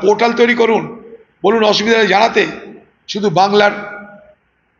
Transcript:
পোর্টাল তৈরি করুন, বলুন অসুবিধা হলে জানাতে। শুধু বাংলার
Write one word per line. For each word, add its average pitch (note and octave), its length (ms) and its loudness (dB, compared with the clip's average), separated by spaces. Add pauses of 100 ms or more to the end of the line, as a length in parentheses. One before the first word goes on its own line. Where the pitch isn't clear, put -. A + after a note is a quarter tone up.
পোর্টাল G#3 380 2
তৈরি A#3+ 220 4
করুন, A3 200 0 (600)
বলুন A3 220 2
অসুবিধা G#3+ 340 2
হলে G3+ 160 2
জানাতে। G#3+ 280 2 (680)
শুধু G#3 200 -4 (120)
বাংলার G3+ 320 2 (1080)